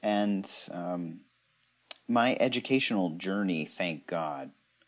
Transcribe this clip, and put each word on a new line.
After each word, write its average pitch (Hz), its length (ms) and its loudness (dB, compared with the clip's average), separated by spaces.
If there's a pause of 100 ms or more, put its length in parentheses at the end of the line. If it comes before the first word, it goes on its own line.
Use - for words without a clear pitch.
And, 104 440 2 (260)
um, 87 480 -6 (840)
my 120 320 4
educational 120 760 2
journey, 92 480 0
thank 80 420 -6
God, 76 440 -4 (380)